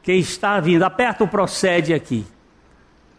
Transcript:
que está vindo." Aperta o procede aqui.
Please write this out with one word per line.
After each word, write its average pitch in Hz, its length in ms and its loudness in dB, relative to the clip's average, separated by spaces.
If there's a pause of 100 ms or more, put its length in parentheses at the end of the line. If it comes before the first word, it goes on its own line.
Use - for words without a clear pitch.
que 185 120 -2
está 202 460 0
vindo." 170 240 2
Aperta 226 400 0
o 185 40 0
procede 175 640 0
aqui. 120 320 -4 (920)